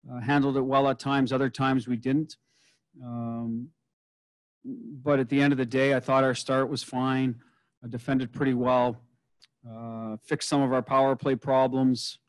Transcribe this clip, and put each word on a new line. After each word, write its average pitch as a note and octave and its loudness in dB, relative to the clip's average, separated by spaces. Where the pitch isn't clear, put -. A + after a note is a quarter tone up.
Uh, B2 -10
handled C#3 2
it C3+ 2
well C3+ 2
at C3 0
times. C3+ 0
Other C3 2
times C3 0
we B2 -2
didn't. C#3 -2
Um, A#2 -6
but C3+ -2
at B2 -2
the C#3 2
end C#3+ 4
of C3+ 2
the B2+ 0
day, C3 2
I B2+ 2
thought C3+ 2
our C3 2
start C3+ 0
was C#3 -6
fine. C3 -2
I B2 -12
defended B2+ -4
pretty C#3 0
well. B2 2
Uh, A2+ -10
fixed - -6
some C#3+ 0
of B2+ 2
our B2+ 0
power C3+ 2
play C3+ 0
problems. C3 0